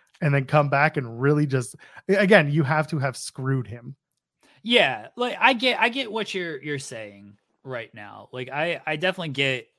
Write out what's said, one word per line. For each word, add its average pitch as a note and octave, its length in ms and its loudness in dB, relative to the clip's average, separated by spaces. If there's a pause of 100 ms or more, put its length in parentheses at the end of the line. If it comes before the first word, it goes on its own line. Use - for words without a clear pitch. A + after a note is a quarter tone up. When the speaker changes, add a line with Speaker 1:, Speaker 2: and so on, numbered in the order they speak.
(200)
Speaker 1:
and C#3+ 140 2
then C#3 100 2
come D3 240 4
back C#3+ 280 2
and A#2+ 240 -6
really D3 260 4
just, C3 300 -2 (320)
a-, G3 80 4
again, F#3+ 340 6
you D3+ 120 2
have D3+ 260 0
to D#3+ 100 -4
have C3 180 -2
screwed C3 500 -4
him. A#2+ 300 -16 (680)
Speaker 2:
Yeah, C#3+ 540 2
like, A#3+ 240 -4
I B3+ 140 6
get, A#3+ 260 0
I A3+ 80 2
get A#3+ 220 -6
what G#3 240 -6
you're, E3 280 -6
you're D3 160 -6
saying G2+ 580 -14 (280)
right A#2+ 300 -12
now. G#2 380 -18
Like, B2+ 180 -8
I, D#3+ 360 -4
I D#3 100 -4
definitely F3 340 -4
get C3 380 -2 (100)